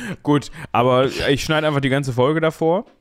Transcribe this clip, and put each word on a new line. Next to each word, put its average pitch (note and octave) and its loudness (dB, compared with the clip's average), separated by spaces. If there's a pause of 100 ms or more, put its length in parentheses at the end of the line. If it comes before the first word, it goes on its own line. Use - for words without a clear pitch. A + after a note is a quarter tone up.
(240)
Gut, D3 0 (220)
aber B2+ 4 (220)
ich C#3 2
schneide D#3 0
einfach C#3+ 0
die C3+ 0
ganze C3+ -2
Folge C3 0
davor. D#3+ 0 (140)